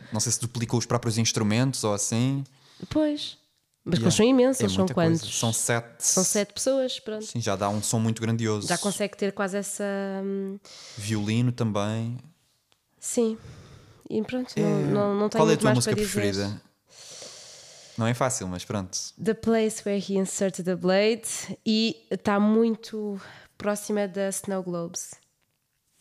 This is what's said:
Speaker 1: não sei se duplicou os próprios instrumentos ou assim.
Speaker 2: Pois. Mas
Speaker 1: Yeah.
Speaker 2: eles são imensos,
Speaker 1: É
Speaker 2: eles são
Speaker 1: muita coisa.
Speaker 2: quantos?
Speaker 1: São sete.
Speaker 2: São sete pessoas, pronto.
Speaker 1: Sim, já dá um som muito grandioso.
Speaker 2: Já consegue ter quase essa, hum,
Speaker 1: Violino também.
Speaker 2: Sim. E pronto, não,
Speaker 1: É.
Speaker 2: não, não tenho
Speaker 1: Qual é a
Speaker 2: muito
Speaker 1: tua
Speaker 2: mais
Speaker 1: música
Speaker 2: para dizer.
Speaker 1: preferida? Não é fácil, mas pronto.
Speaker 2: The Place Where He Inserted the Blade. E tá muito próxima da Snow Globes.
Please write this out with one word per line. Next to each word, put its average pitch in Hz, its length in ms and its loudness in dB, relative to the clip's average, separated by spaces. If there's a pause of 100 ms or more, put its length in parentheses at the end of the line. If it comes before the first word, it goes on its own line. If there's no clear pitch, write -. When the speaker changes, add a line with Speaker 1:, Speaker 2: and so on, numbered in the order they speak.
(140)
Speaker 1:
não 110 60 0
sei 117 120 0
se - 100 -2
duplicou 117 360 -2
os 113 80 0
próprios 113 320 0
instrumentos 117 680 2
ou 107 100 2
assim. 127 500 0 (460)
Speaker 2:
Pois. 302 480 0 (460)
Mas - 140 0
Speaker 1:
Yeah. 113 80 2
Speaker 2:
eles - 100 6
são 214 120 6
imensos, 262 340 6
Speaker 1:
É - 40 2
Speaker 2:
eles 135 80 2
são 95 100 2
Speaker 1:
muita 180 100 0
coisa. 165 160 4 (140)
Speaker 2:
quantos? - 160 -4
Speaker 1:
São 113 120 2
sete. 117 360 0 (100)
Speaker 2:
São - 260 2
sete 202 300 0
pessoas, 262 460 0
pronto. 214 260 -8
Speaker 1:
Sim, 120 160 -6
já 104 140 0
dá 101 120 0
um 101 140 0
som - 160 0
muito 113 240 2
grandioso. 110 460 0
Speaker 2:
Já 175 100 0
consegue 202 400 -4
ter 196 140 -2
quase 196 260 -4
essa, 202 260 -6 (400)
hum, 196 360 -6 (360)
Speaker 1:
Violino 110 560 0
também. 113 640 -2 (840)
Speaker 2:
Sim. 220 400 -2 (680)
E 220 140 -2
pronto, 254 340 -6
não, 208 120 2
Speaker 1:
É. 208 160 2
Speaker 2:
não, 202 320 2
não 208 140 2
tenho 226 120 2
Speaker 1:
Qual - 80 6
é 220 40 8
a - 0 -
Speaker 2:
muito 220 80 2
Speaker 1:
tua 214 80 4
Speaker 2:
mais 214 80 6
Speaker 1:
música 120 180 2
Speaker 2:
para 104 100 0
dizer. 104 160 -2
Speaker 1:
preferida? 101 400 0 (1400)
Não 113 80 2
é 117 80 2
fácil, 123 340 -2
mas 90 160 -6
pronto. 95 320 -4 (280)
Speaker 2:
The 214 100 2
Place 220 500 0
Where 202 240 -2
He 196 100 -2
Inserted 190 460 -2
the 180 120 0
Blade. 196 480 2 (420)
E 220 400 2 (180)
tá 202 160 2
muito 214 800 2 (380)
próxima 208 500 -2
da 196 220 -4
Snow 190 320 -4
Globes. 175 540 -8 (840)